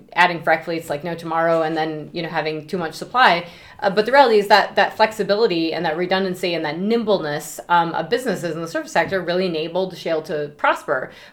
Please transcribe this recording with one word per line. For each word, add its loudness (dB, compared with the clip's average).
adding 2
frac 2
fleets -6
like -4
no -6
tomorrow 0
and -2
then, -4
you -8
know, -8
having -4
too -6
much -6
supply. 2
Uh, 0
but 2
the -2
reality 8
is 2
that 4
that 2
flexibility 2
and -4
that -2
redundancy -2
and -2
that -4
nimbleness, -2
um, 2
of -4
businesses -2
in -6
the -6
service -6
sector 0
really 0
enabled -4
shale -2
to -6
prosper. -2